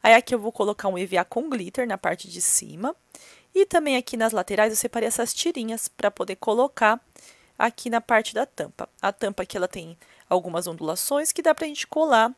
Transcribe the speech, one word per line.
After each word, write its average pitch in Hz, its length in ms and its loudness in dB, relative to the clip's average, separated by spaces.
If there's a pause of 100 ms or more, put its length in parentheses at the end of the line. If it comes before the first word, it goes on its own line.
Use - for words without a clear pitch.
Aí 220 120 10
aqui 247 200 6
eu 240 60 -2
vou 208 100 -4
colocar 208 380 -2
um 190 100 -2
E 185 80 -4
V 185 120 -2
A 180 80 2
com 294 240 -6
glitter 240 360 -4
na 208 120 -4
parte 180 320 -4
de 175 120 -10
cima. 202 540 -2 (580)
E 392 120 6
também 294 320 2
aqui 254 180 -4
nas 226 160 2
laterais 214 400 2
eu 220 60 -2
separei 233 300 -2
essas 233 260 -2
tirinhas 226 560 -4
pra - 200 -2
poder 190 280 -6
colocar 233 640 2 (580)
aqui 233 300 -2
na 233 100 0
parte 226 340 0
da 226 120 -2
tampa. - 420 -12 (140)
A 190 100 0
tampa 202 320 -6
aqui 175 140 -10
ela 180 100 0
tem 165 300 -14 (320)
algumas 180 360 0
ondulações 180 680 -2
que - 80 -4
dá 311 120 4
pra 320 140 -2
gente 294 180 -8
colar 254 520 2